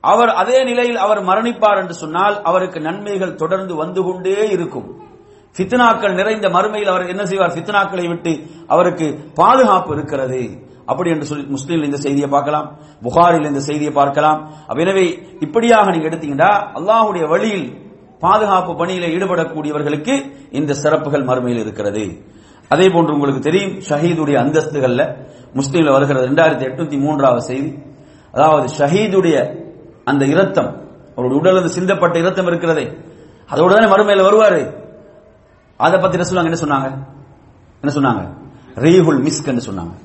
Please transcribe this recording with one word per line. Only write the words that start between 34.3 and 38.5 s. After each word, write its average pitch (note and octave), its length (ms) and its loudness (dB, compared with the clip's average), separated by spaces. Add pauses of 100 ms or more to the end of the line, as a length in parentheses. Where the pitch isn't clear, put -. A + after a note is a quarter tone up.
அதை E3+ 220 2
பத்தி F3 180 0
ரசூலுல்லாஹ் E3+ 340 0
என்ன D#3+ 80 -2
சொன்னாங்க? C3+ 460 -4 (720)
என்ன C#3+ 140 -2
சொன்னாங்க? A#2 400 -2 (400)